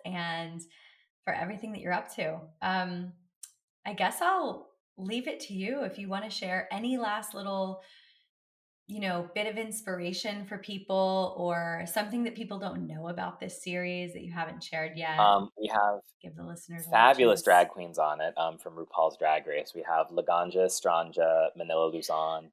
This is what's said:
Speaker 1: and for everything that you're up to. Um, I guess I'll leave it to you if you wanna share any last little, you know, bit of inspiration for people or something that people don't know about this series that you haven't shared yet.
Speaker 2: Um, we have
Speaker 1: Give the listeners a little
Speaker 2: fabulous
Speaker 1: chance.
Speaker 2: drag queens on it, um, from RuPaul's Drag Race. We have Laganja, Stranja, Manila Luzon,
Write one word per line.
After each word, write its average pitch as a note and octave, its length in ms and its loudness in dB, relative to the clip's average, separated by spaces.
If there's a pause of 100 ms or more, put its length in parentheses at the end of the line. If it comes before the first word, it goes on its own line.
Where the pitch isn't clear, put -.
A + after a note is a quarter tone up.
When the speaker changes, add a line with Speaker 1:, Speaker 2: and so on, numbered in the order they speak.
Speaker 1:
and E3+ 560 -6 (640)
for F#3+ 80 -2
everything G#3 400 -6
that G3 80 -10
you're F3+ 120 -2
up - 220 -4
to. D#3+ 260 -4 (200)
Um, F3+ 520 -2 (720)
I G3+ 80 -6
guess G3 280 0
I'll F4 540 0 (220)
leave A3 300 -4
it C#4 140 -6
to - 140 -12
you A#3 280 -2
if F#3+ 160 -8
you G3 100 -8
wanna G3+ 200 -6
share F#3 420 -4
any A#3+ 260 -2
last G#3+ 360 -4
little, F#3+ 500 -4 (1040)
you G#3 120 -12
know, F3 340 -2
bit G#3+ 140 -2
of G#3+ 100 -4
inspiration G3+ 880 -6
for G3+ 120 -8
people F#3+ 800 0
or E3+ 500 -2
something G#3+ 360 -2
that A3+ 120 -4
people G3+ 240 -8
don't F3+ 260 -6
know D#3+ 220 -8
about F3 320 -6
this - 240 -10
series F3+ 500 -4
that F3 100 -12
you F3 80 -10
haven't E3 320 -6
shared D#3+ 340 -6
yet. D#3+ 220 0
Speaker 2:
Um, G2+ 380 8
we G#2+ 100 -4
have G#2 320 2 (220)
Speaker 1:
Give D#3+ 140 -16
the E3+ 80 -14
listeners E3+ 440 -12
a - 40 -12
little A#2 180 10
Speaker 2:
fabulous A#2+ 320 8
Speaker 1:
chance. - 20 -6
Speaker 2:
drag F2+ 260 10
queens E2+ 300 -12
on D2+ 220 2
it, E2 160 -2
um, E2 220 -2
from E2 160 -14
RuPaul's D#2+ 420 0
Drag D#2 300 2
Race. D2+ 280 -4
We E2 80 -8
have D#2+ 260 2
Laganja, F2 580 2
Stranja, E2 880 2
Manila E2 320 2
Luzon, D#2+ 640 -2